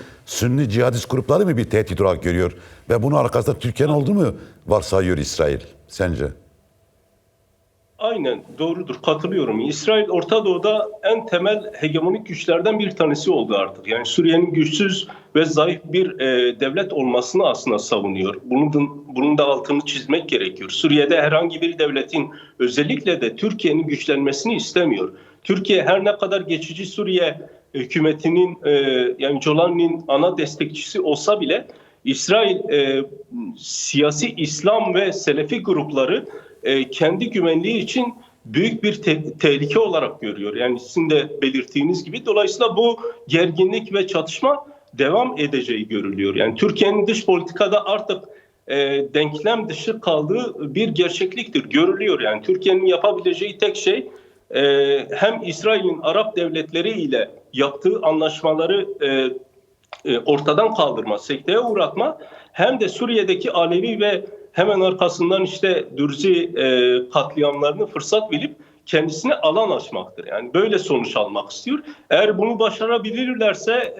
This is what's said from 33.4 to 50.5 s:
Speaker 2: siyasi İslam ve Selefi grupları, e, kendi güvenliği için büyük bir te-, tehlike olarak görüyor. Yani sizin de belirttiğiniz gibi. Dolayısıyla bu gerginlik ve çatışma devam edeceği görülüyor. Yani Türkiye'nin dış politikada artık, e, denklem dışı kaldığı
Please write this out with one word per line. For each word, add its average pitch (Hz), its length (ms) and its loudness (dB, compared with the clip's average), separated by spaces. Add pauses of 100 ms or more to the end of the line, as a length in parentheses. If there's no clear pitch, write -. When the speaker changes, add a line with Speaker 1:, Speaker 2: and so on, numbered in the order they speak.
Speaker 2:
siyasi - 800 -2
İslam 185 580 0
ve 190 180 2
Selefi 151 500 -2
grupları, 151 640 0 (380)
e, 131 280 0
kendi 185 400 0
güvenliği 175 480 2
için 240 360 -2 (300)
büyük 190 380 0
bir 208 200 -2
te-, 156 360 0
tehlike 143 400 2
olarak 165 420 0
görüyor. 104 360 -6
Yani 123 240 -2
sizin 160 300 -2
de 147 320 0
belirttiğiniz 143 600 0
gibi. - 220 -12
Dolayısıyla 208 500 2
bu 233 220 2 (300)
gerginlik 185 640 0
ve 190 120 0
çatışma 262 600 -2 (280)
devam 147 440 0
edeceği 123 500 -2
görülüyor. 98 460 -2
Yani 110 200 0
Türkiye'nin 202 520 2
dış 214 200 -2
politikada 196 600 2
artık, 202 380 -4 (440)
e, 135 80 -2 (380)
denklem 151 540 0
dışı 220 320 -6
kaldığı 156 760 -2